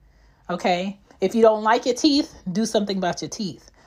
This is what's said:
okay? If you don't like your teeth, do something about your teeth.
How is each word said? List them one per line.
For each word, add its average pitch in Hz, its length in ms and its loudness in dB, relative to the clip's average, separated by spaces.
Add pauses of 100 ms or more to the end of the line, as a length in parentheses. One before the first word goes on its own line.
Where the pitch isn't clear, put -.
(480)
okay? 180 520 -2 (200)
If 190 140 0
you 226 80 4
don't 214 200 6
like 233 240 2
your 247 80 0
teeth, 294 400 0 (160)
do 214 160 -2
something 202 320 -2
about 175 240 -4
your 156 80 -10
teeth. - 400 -10 (160)